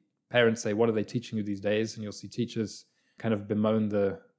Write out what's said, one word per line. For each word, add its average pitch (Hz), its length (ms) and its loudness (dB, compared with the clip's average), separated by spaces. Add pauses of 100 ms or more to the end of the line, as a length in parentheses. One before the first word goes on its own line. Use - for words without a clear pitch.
(300)
parents 117 320 4
say, 110 100 -2
"What 117 160 4
are 113 40 2
they 107 120 0
teaching - 320 -6
you 104 80 -2
these 101 160 -4
days?" 107 340 0
And 110 80 -10
you'll 104 100 -8
see - 140 -14
teachers 113 600 -4 (320)
kind 113 160 0
of 101 120 -4
bemoan 107 440 2
the, 98 280 0 (200)